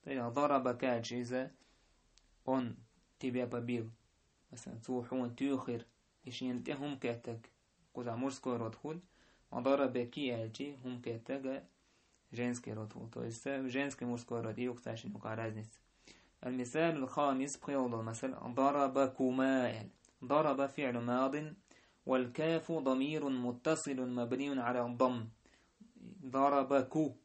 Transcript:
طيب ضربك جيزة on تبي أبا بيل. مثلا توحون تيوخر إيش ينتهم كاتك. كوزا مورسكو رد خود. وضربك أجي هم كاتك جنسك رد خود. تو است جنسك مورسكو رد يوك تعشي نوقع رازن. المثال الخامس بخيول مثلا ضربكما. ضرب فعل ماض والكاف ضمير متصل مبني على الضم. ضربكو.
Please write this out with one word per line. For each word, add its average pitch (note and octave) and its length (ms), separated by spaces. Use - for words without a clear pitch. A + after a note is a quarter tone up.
طيب C3 220
ضربك B2+ 560
جيزة B2 640
on C3 160
تبي B2+ 240
أبا A#2+ 160
بيل. A#2 320
مثلا A2+ 220
توحون B2 640
تيوخر C3 480
إيش B2 160
ينتهم C3+ 540
كاتك. A#2 540
كوزا A#2+ 220
مورسكو C3 380
رد A2+ 220
خود. D#3+ 260
وضربك B2+ 680
أجي B2 680
هم B2 160
كاتك C3 640
جنسك A#2+ 360
رد A2 240
خود. A#2 180
تو A#2+ 100
است A#2 280
جنسك C3+ 540
مورسكو A#2+ 340
رد A2+ 220
يوك B2 220
تعشي A2 280
نوقع A2 260
رازن. A2 300
المثال C3 500
الخامس C#3 600
بخيول B2 480
مثلا A2+ 340
ضربكما. C3 1500
ضرب C#3 420
فعل B2+ 320
ماض B2+ 360
والكاف D3+ 680
ضمير C#3+ 560
متصل C3 720
مبني B2+ 600
على A#2+ 260
الضم. A#2+ 420
ضربكو. C#3 880